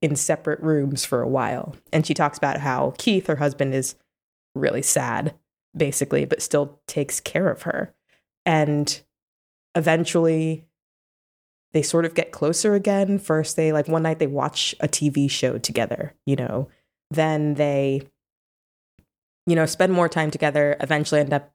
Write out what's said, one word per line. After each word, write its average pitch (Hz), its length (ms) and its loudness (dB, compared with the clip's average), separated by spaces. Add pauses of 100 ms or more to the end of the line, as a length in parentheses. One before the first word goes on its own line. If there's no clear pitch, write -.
in 147 160 0
separate - 460 -2
rooms 143 420 0
for 120 160 -2
a 123 80 -2
while. 131 480 -2 (160)
And 156 140 2
she 151 80 0
talks 147 240 0
about 139 220 0
how 135 360 -2
Keith, 190 300 2
her 156 100 2
husband, 139 380 0
is 131 220 -4 (580)
really 143 280 0
sad, 131 520 -2 (420)
basically, 139 480 0
but - 160 -2
still 143 460 -2
takes - 340 -4
care - 300 0
of - 120 -6
her. - 300 -4 (540)
And 147 560 2 (720)
eventually 160 920 0 (1080)
they 156 100 2
sort 165 220 2
of 165 100 -4
get - 180 -2
closer 175 420 0
again. 196 440 2
First, 156 360 0
they, 160 180 2
like, 147 140 0
one 160 160 0
night 160 160 0
they 160 80 2
watch 139 540 -4
a - 80 0
T 147 200 0
V 143 200 2
show 127 300 -2
together, - 560 -4 (120)
you 139 80 2
know. 127 340 -4 (440)
Then 151 420 2
they, 139 480 0 (1400)
you 170 80 2
know, 160 120 4
spend 185 260 2
more 175 160 4
time 156 220 -2
together, 147 500 2
eventually 151 400 0
end 139 120 0
up 143 220 -2